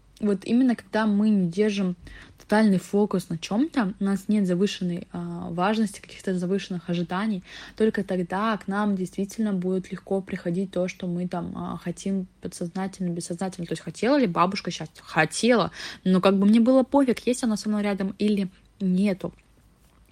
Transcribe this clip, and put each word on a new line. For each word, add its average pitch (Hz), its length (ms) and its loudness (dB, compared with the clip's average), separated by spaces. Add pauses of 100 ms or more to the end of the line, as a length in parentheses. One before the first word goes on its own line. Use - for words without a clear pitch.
(200)
вот 202 240 0
именно 240 320 4
когда 220 300 -2
мы 214 240 4
не 190 180 4
держим 196 480 0 (420)
тотальный 208 400 4
фокус 202 520 0
на 165 80 -6
чем-то, 220 640 -2
у 196 40 -2
нас 196 240 0
нет 208 180 2
завышенной, 180 640 -2
а, 175 380 -8
важности, 202 500 0
каких-то - 380 -6
завышенных 180 520 -4
ожиданий, 180 520 -2 (340)
только 220 280 2
тогда 190 540 -2
к - 100 -16
нам 202 280 0
действительно 202 580 -4
будет 185 380 -4
легко 196 280 -4
приходить 190 520 -4
то, 180 160 -2
что - 180 -10
мы 180 220 -4
там, 175 280 -8
а, 175 260 -10
хотим 190 440 -4 (160)
подсознательно, 185 680 -6
бессознательно. 175 560 -6
То - 60 -4
есть 165 100 -8
хотела 233 360 0
ли 254 80 4
бабушка 180 440 0
счастья? - 340 -12
Хотела. 185 640 2 (340)
Но 185 160 4
как 196 180 6
бы 196 80 6
мне 220 140 8
было 262 220 6
пофиг, 262 440 2
есть 247 180 -2
она 220 120 0
со - 120 -6
мной 208 140 -2
рядом 196 360 -2
или 202 300 0 (320)
нету 185 520 0 (800)